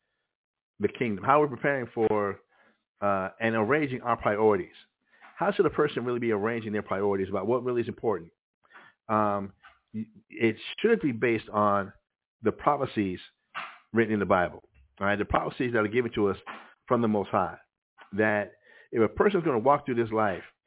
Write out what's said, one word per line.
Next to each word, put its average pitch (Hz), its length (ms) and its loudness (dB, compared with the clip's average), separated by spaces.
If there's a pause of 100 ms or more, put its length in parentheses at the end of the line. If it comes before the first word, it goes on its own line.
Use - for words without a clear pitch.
(800)
the 101 80 0
kingdom, 101 360 -4
how 139 160 6
we're 147 80 4
preparing 135 460 -2
for, 104 460 0 (640)
uh, 98 280 0 (120)
and 113 140 2
arranging 127 460 0
our 117 160 0
priorities. 104 560 2 (600)
How 190 160 -2
should 190 140 2
a 143 40 2
person 135 360 0
really 123 140 -2
be 117 120 0
arranging 107 400 -2
their 104 100 -2
priorities 98 480 0
about 98 160 -4
what 120 180 0
really 123 180 -2
is 117 60 -4
important? 95 440 -4 (800)
Um, 101 420 0 (420)
y-, 110 120 -8 (240)
it 113 260 0 (240)
should 220 220 4
be 147 100 0
based 113 380 -2
on 101 420 2 (500)
the 110 100 2
prophecies 113 680 -2 (720)
written 110 200 2
in 104 60 0
the 98 60 0
Bible, 87 380 2 (360)
all 98 80 -2
right? 101 120 0
The 101 60 0
prophecies 131 480 -2
that 113 60 2
are 104 80 2
given 117 280 -2
to 101 140 2
us 92 80 -4 (500)
from 120 140 2
the 113 60 2
Most 104 220 0
High. 90 260 -2 (580)
That 104 400 0 (380)
if 117 100 0
a 107 60 4
person's 196 360 0
gonna 135 160 0
walk 143 260 2
through 127 100 -2
this 117 160 0
life 107 320 0 (240)